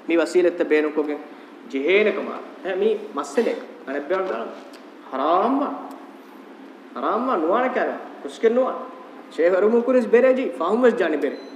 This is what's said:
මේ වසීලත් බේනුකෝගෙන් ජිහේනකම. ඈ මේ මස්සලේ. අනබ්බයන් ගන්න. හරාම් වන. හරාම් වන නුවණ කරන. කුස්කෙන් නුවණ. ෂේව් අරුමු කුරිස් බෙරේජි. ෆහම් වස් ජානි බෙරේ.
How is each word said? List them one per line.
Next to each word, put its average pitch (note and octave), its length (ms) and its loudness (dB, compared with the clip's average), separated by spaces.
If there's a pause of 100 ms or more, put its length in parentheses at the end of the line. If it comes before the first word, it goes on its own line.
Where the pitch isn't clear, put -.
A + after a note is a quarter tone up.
මේ E3 140 2
වසීලත් E3+ 440 2
බේනුකෝගෙන් D3+ 580 0 (480)
ජිහේනකම. D3+ 600 0
ඈ - 480 -8
මේ G#3 240 0 (120)
මස්සලේ. D3+ 440 -2 (280)
අනබ්බයන් D3 380 -4
ගන්න. A2+ 260 -4 (580)
හරාම් E3+ 500 0
වන. C#4+ 180 -2 (1160)
හරාම් D#3+ 320 -2
වන B3+ 160 0
නුවණ G#3+ 300 2
කරන. D#3+ 260 -2 (220)
කුස්කෙන් A3+ 380 0
නුවණ. B3+ 200 2 (520)
ෂේව් F3 280 2
අරුමු A3 260 4
කුරිස් B3 240 2
බෙරේජි. B3 460 4
ෆහම් G3 300 0
වස් A#3 140 6
ජානි E3 220 0
බෙරේ. C3+ 220 -2 (160)